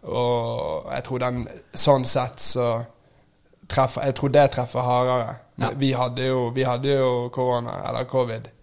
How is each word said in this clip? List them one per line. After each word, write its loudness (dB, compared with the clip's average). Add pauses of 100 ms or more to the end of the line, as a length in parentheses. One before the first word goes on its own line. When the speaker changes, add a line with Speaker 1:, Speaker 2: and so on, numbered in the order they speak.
Speaker 1:
Og -2
jeg -4
tror -6
den, -4 (260)
sånn 4
sett 0
så 0 (840)
treffer, 0
jeg 0
tror -2
det 6
treffer -4
hardere. 0 (220)
Speaker 2:
Ja. -2
Speaker 1:
Vi 2
hadde -2
jo, 0
vi -2
hadde 0
jo 2
korona, -2
eller -4
covid. -2 (140)